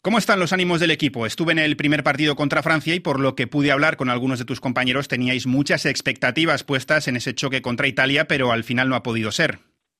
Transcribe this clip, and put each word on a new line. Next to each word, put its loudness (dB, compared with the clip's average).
¿Cómo 0
están 2
los 0
ánimos 2
del 2
equipo? 0
Estuve -2
en 2
el 2
primer 0
partido 2
contra 0
Francia 0
y -2
por -2
lo 2
que -2
pude 2
hablar 2
con -2
algunos 0
de -6
tus -8
compañeros -2
teníais -2
muchas 0
expectativas 0
puestas -2
en -2
ese -6
choque -4
contra -2
Italia, 2
pero 2
al 0
final 0
no 2
ha -2
podido -2
ser. 0